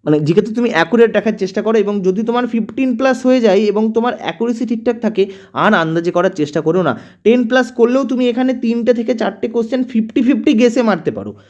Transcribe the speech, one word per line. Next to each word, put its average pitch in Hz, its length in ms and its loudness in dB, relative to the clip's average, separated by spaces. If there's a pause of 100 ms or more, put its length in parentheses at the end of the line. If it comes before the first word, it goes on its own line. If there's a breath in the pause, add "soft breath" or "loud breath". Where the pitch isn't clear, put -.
মানে 151 140 2
জিকেতে 202 340 0
তুমি 233 160 -2
অ্যাকুরেট 220 460 2
রাখার 214 180 0
চেষ্টা 196 280 -4
করো, 226 160 0
এবং 208 240 0
যদি 190 220 0
তোমার 240 240 -2
ফিফটিন 240 500 -2
plus 262 260 0
হয়ে 254 180 4
যায় 202 180 4
এবং 214 340 0
তোমার 233 260 0
অ্যাকুরেসি 233 460 -4
ঠিকঠাক 226 340 -2
থাকে, 208 240 0 (300 loud breath)
আর 175 200 2
আন্দাজে 170 380 0
করার 175 280 0
চেষ্টা 151 220 -2
করো 165 200 0
না। 131 160 0 (260 loud breath)
টেন 240 160 4 (100)
plus 254 260 2
করলেও 240 280 2
তুমি 247 260 0
এখানে 254 240 0
তিনটে 233 400 0
থেকে 240 220 -2
চারটে 226 320 -4
কোশ্চেন 233 360 -2
ফিফটি 226 380 -2
ফিফটি 247 320 2
গেসে 240 280 4
মারতে 180 300 0
পারো। 101 200 -10 (180 soft breath)